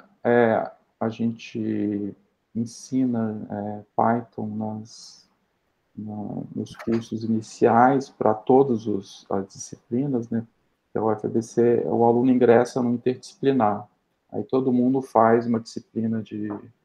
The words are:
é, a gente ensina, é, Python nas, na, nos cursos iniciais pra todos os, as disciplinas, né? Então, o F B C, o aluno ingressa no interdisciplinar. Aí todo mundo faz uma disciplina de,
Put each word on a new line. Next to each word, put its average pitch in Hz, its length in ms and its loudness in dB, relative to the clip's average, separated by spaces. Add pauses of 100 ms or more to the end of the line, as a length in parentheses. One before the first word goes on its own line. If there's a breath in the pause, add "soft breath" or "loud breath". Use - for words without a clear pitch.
(240)
é, 117 460 2 (280)
a 113 100 -2
gente 107 1040 -4 (400)
ensina, 113 960 -4
é, 104 320 -8 (120)
Python 117 520 0
nas, 110 840 -10 (680)
na, 107 460 -10 (120)
nos 107 220 -8
cursos 113 480 -4
iniciais 117 840 2
pra - 260 0
todos 127 520 2
os, 98 420 -8
as 98 200 -4
disciplinas, 123 800 -6
né? 113 160 -4 (440)
Então, - 140 -2
o 110 80 2
F 107 160 -4
B 113 140 -2
C, 117 440 2
o 113 180 2
aluno 120 260 4
ingressa 123 520 4
no 120 120 0
interdisciplinar. 120 920 -2 (460)
Aí 107 100 -6
todo 131 300 -2
mundo 127 300 2
faz 117 440 4
uma 117 140 -2
disciplina 113 640 -6
de, 107 260 -10 (360)